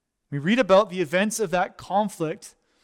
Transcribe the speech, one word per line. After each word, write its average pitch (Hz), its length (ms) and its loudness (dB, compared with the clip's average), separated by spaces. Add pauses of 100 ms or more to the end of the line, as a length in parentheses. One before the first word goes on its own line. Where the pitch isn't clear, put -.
(320)
We 143 80 -6
read 185 180 0
about 190 320 4
the 180 120 -4
events 185 380 -2
of 190 120 -4
that 180 260 -4
conflict 190 800 -6 (280)